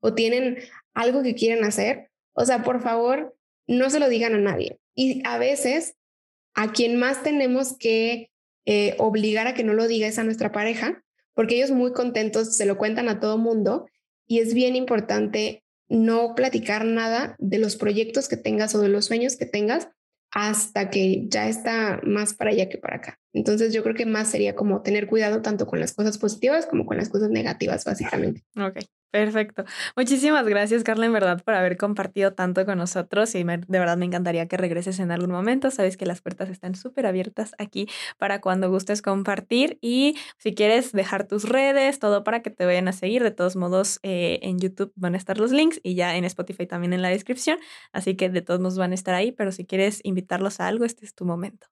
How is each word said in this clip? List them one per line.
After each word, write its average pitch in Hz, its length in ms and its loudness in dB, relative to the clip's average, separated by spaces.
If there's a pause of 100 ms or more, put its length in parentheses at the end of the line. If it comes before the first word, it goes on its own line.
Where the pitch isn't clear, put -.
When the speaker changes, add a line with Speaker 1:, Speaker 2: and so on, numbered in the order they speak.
Speaker 1:
o 226 140 0
tienen 240 440 0 (360)
algo 254 280 2
que 247 120 0
quieren 226 300 2
hacer, 214 460 -2 (240)
o 240 100 2
sea, 240 180 2
por 247 200 0
favor, 247 540 0 (300)
no 254 240 2
se 294 100 0
lo 285 80 4
digan 226 260 2
a 208 40 4
nadie. 202 400 -2 (160)
Y 262 320 0
a 240 120 -2
veces, 269 580 0 (580)
a 220 180 0
quien 233 260 2
más 269 240 0
tenemos 269 560 0
que, 226 520 0 (360)
eh, 208 320 2
obligar 214 480 2
a 254 80 -2
que 240 100 -2
no 214 100 2
lo 226 140 2
diga 220 180 2
es 220 120 -2
a 226 60 -2
nuestra 220 280 -2
pareja, 226 500 -2 (320)
porque 226 220 2
ellos 269 140 2
muy 247 220 2
contentos 220 640 -2
se 208 100 2
lo 196 100 2
cuentan 220 320 0
a 208 120 -2
todo 214 180 0
mundo 226 480 0 (400)
y 233 140 2
es 226 140 0
bien 254 220 4
importante 214 880 -2 (240)
no 226 460 4
platicar 226 500 0
nada 226 540 0
de 196 200 0
los 208 180 0
proyectos 226 520 0
que 233 80 -2
tengas 220 380 -2
o 208 60 4
de 202 80 4
los 202 180 2
sueños 240 300 0
que - 100 -6
tengas 220 420 -2 (420)
hasta 208 600 -2
que 190 380 2
ya 214 200 0
está 226 560 -2
más 208 300 0
para 214 160 0
allá 190 180 2
que - 100 -12
para - 180 -8
acá. - 220 -16 (140)
Entonces, 214 400 2
yo 214 100 0
creo 220 120 0
que 226 120 -2
más 214 240 0
sería 202 240 0
como 208 280 0
tener 208 240 0
cuidado 220 360 2
tanto 208 240 -2
con 170 140 -2
las 160 140 -4
cosas 208 240 0
positivas 262 480 0
como - 200 0
con 220 120 -4
las 208 100 -2
cosas 208 220 0
negativas, - 540 -2
básicamente. - 580 -4 (140)
Speaker 2:
Ok, 196 220 -4 (340)
perfecto. 214 520 0 (320)
Muchísimas 262 500 2
gracias, 208 360 2
Carla, 226 240 2
en 233 60 4
verdad, 185 320 2
por - 100 2
haber 180 220 2
compartido 196 580 0
tanto 185 320 0
con 196 120 -2
nosotros 185 560 -2
y 180 100 0
me, 170 140 -2
de 185 200 -2
verdad 170 180 2
me 180 100 -2
encantaría 170 420 -2
que 180 80 -4
regreses 185 420 -2
en 180 140 -2
algún 175 180 -2
momento. 240 400 0
Sabes 185 260 0
que 190 100 -6
las 175 140 -4
puertas 185 280 -8
están 185 260 -10
súper 254 320 -6
abiertas 190 520 -4
aquí 208 300 -8 (300)
para 196 220 -2
cuando 185 300 0
gustes 190 320 -2
compartir 196 760 0
y 262 360 2 (220)
si 208 160 -4
quieres 226 380 4
dejar 196 360 -2
tus 208 200 -4
redes, 269 520 4
todo 208 240 2
para 233 180 0
que 220 80 -8
te 180 160 -2
vayan 180 220 2
a 190 40 -2
seguir. 202 300 0
De 220 80 4
todos 185 260 -2
modos, 185 460 0
eh, 175 400 -2
en 180 160 -2
YouTube 190 380 -4
van 180 180 -2
a 185 40 -2
estar 190 200 -4
los 233 140 2
links 320 300 2
y 185 120 -4
ya 175 220 0
en 180 80 0
Spotify 175 420 -6
también 175 260 -4
en 185 100 0
la 185 80 0
descripción. 254 480 -2 (340)
Así 185 240 -2
que 185 140 0
de 175 120 -2
todos 180 180 -2
modos 185 180 -2
van 180 140 0
a - 20 -2
estar 185 200 -2
ahí, 202 180 0
pero 196 200 -4
si 185 140 -12
quieres 196 360 0
invitarlos 185 580 -4
a 180 80 -2
algo, 226 160 0
este 233 200 -6
es - 100 -20
tu 185 100 -10
momento. 175 480 -6